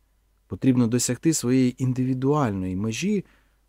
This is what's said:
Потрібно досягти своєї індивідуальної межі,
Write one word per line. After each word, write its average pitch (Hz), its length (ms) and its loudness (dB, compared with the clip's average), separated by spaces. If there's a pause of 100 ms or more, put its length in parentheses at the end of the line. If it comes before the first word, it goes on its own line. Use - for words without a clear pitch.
(480)
Потрібно 123 380 2
досягти 123 480 0
своєї 127 480 0
індивідуальної 127 920 0
межі, 123 480 -2 (440)